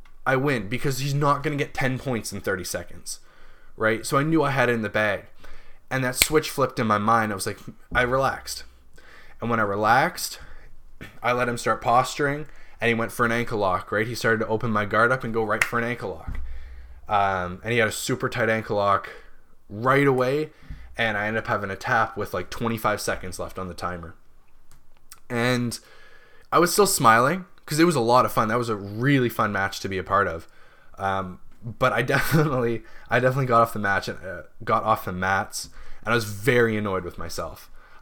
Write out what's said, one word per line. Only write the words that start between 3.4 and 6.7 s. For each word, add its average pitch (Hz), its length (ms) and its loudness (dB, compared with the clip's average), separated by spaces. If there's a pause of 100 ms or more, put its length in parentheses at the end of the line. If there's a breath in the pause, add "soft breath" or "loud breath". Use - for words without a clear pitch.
right? 110 300 2
So 139 120 2
I 139 40 4
knew 156 200 4
I 139 80 2
had 131 180 4
it 120 60 2
in 113 80 0
the 104 60 -2
bag. 104 360 0 (640 soft breath)
And 131 140 0
that 127 120 -2
switch 151 340 2
flipped 131 280 0